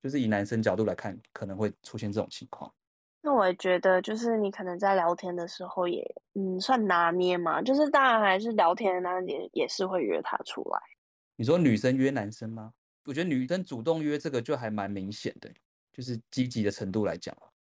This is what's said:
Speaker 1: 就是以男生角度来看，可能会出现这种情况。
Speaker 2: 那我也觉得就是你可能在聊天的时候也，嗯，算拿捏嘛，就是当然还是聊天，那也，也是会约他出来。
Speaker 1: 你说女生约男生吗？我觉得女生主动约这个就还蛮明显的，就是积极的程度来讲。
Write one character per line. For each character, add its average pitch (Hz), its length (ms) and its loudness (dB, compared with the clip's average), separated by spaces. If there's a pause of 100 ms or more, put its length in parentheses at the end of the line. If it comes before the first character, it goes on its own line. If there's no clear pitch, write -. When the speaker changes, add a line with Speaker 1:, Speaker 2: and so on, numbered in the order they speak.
Speaker 1:
就 135 80 -6
是 143 100 -2
以 123 60 2
男 104 180 2
生 113 200 -2
角 101 120 4
度 110 80 2
来 98 120 0
看， 98 200 -8 (160)
可 - 140 -8
能 95 100 -8
会 104 160 0 (120)
出 - 120 -16
现 107 160 -4
这 107 80 -2
种 - 120 -2
情 - 180 -16
况。 - 220 -14 (500)
Speaker 2:
那 302 100 0
我 220 140 6
也 180 120 4
觉 185 200 2
得 185 240 4
就 214 160 -4
是 233 180 0
你 208 140 0
可 202 140 -10
能 180 160 -6
在 196 160 2
聊 175 180 2
天 175 220 -6
的 175 120 -4
时 - 160 -12
候 180 240 -2
也， - 160 -2 (300)
嗯， 190 260 -4
算 233 280 2
拿 170 240 4
捏 180 260 2
嘛， 165 240 0
就 254 140 2
是 294 160 4
当 285 120 6
然 233 160 6
还 196 200 4
是 226 140 -4
聊 190 200 6
天， 185 300 0
那 185 180 -2
也， 170 320 -4
也 139 140 0
是 - 180 -2
会 185 160 0
约 90 220 0
他 - 200 -6
出 - 280 -10
来。 - 80 -2 (560)
Speaker 1:
你 113 100 -4
说 151 100 4
女 139 220 6
生 127 180 2
约 131 140 2
男 110 220 -4
生 110 180 -12
吗？ 113 240 -12 (320)
我 139 80 -8
觉 156 100 -2
得 185 40 -2
女 127 200 0
生 180 160 -2
主 127 180 -8
动 160 220 0
约 147 140 0
这 147 120 -4
个 131 100 0
就 139 160 -2
还 117 140 -6
蛮 104 200 -4
明 98 220 -6
显 - 300 -8
的， - 100 -18 (400)
就 131 120 -14
是 123 160 -6 (100)
积 127 180 0
极 117 140 -4
的 101 80 2
程 98 220 -6
度 107 120 0
来 85 140 -2
讲。 - 180 -12 (300)